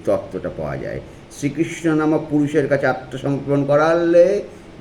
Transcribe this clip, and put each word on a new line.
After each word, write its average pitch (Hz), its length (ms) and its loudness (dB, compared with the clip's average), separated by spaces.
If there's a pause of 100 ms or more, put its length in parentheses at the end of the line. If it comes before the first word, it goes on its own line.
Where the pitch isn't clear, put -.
তত্ত্বটা 95 440 -2
পাওয়া 73 280 -6
যায়। 60 240 -8 (300)
শ্রীকৃষ্ণ 156 640 -2
নামক 156 340 2
পুরুষের 147 380 2
কাছে 139 200 0
আত্মসমর্পণ 139 760 -2
করালে 170 760 4 (380)